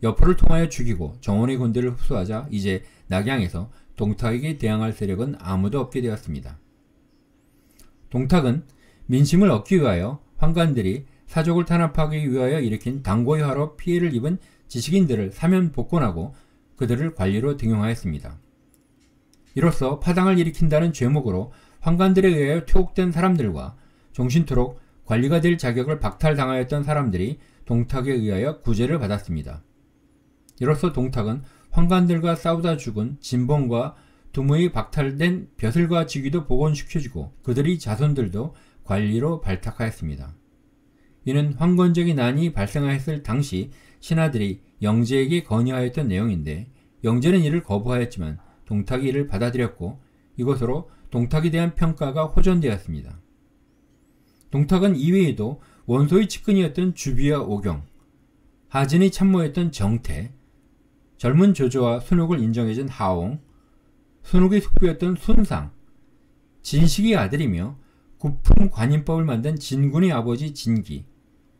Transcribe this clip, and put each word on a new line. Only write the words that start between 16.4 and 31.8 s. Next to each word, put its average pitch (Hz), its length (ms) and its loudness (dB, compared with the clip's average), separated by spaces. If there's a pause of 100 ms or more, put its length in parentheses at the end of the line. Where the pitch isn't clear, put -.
그들을 131 380 -2
관리로 110 440 -2
등용하였습니다. 107 800 -4 (1160)
이로써 147 440 0
파당을 185 400 2
일으킨다는 160 540 2
죄목으로 120 580 -2 (320)
환관들에 190 460 4
의하여 156 360 0
투옥된 185 460 4
사람들과 147 640 0 (380)
종신토록 127 640 0 (260)
관리가 135 360 0
될 175 160 2
자격을 127 420 -2
박탈당하였던 131 840 -2
사람들이 135 560 -4 (260)
동탁에 123 460 -2
의하여 110 500 -2
구제를 120 380 0
받았습니다. 87 640 -6 (960)
이로써 147 340 0
동탁은 123 480 -4 (300)
환관들과 170 640 4